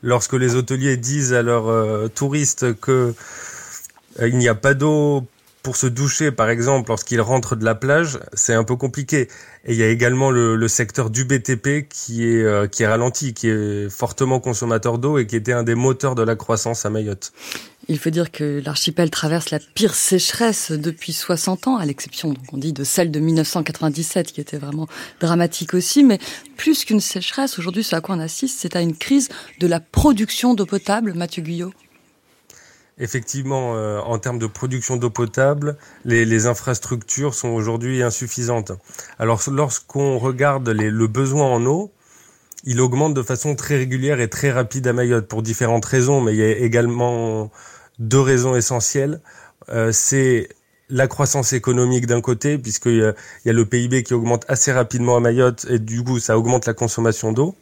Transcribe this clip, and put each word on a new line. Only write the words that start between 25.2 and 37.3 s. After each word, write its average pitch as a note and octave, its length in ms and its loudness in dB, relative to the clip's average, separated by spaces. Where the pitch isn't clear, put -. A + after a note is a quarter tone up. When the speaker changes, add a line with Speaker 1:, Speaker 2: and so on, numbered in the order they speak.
Speaker 2:
dramatique E3+ 520 0
aussi. F3+ 300 4
Mais A3 160 8
plus - 260 2
qu'une G#3+ 160 2
sécheresse, - 580 -4
aujourd'hui, F#3 280 -4
ce - 100 -2
à E3 60 0
quoi F#3 140 -4
on E3+ 40 -2
assiste, D#3+ 400 -6
c'est - 160 -6
à F3 60 2
une E3 160 0
crise C4+ 320 2
de F3 60 2
la E3+ 120 2
production A#3+ 760 2
d'eau G3 100 0
potable, G3+ 480 -2
Mathieu E3+ 280 -6
Guyot. E3+ 300 -6
Speaker 1:
Effectivement, C3 760 -4
euh, G#2+ 260 -4
en A#2 180 -4
termes B2 180 -6
de A2+ 80 -4
production B2+ 520 -4
d'eau A#2+ 120 0
potable, C#3 680 0
les, A#2 200 4
les A2+ 200 2
infrastructures B2 880 -2